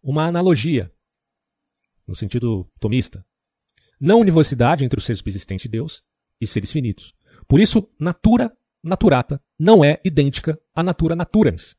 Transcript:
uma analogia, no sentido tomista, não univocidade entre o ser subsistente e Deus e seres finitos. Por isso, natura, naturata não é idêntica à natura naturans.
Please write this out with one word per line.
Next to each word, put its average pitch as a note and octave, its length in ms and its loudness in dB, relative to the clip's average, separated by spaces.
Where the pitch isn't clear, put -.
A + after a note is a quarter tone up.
uma D3+ 240 -2
analogia, E3+ 640 -2
no F#2 80 -12
sentido A2 500 -4
tomista, A2 460 -4
não G#3 220 4
univocidade D3 640 2
entre A#2 120 -2
o - 40 -6
ser A#2 140 -4
subsistente F#2+ 500 -10
e A#2 40 -14
Deus B2+ 320 -10
e A2 80 -6
seres - 240 -6
finitos. B2 420 -6
Por C#3 120 4
isso, G#3+ 300 2
natura, A3 560 0
naturata D3+ 600 0
não F3+ 260 6
é D3 220 2
idêntica D3 520 -2
à D#3+ 80 -4
natura E3 340 -2
naturans. E3+ 640 -2